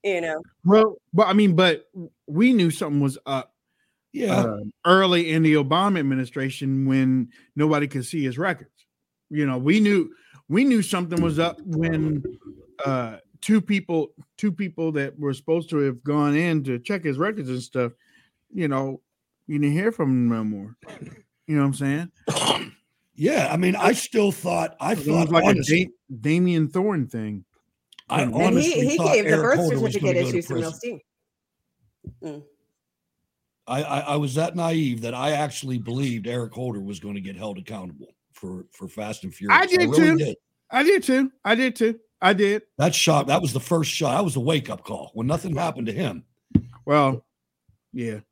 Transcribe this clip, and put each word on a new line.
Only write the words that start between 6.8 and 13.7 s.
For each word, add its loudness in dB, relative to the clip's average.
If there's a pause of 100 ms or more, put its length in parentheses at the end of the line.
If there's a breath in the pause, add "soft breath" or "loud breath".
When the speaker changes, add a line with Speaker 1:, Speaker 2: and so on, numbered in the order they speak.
Speaker 2:
when 2 (260 soft breath)
nobody 2
could -6
see -6
his -4
records. -4 (600)
You -2
know, -2
we 2
knew, 2 (360 soft breath)
we 2
knew 4
something -2
was 0
up 0
when, -2 (600)
uh, -4 (220)
two 4
people, -2 (260)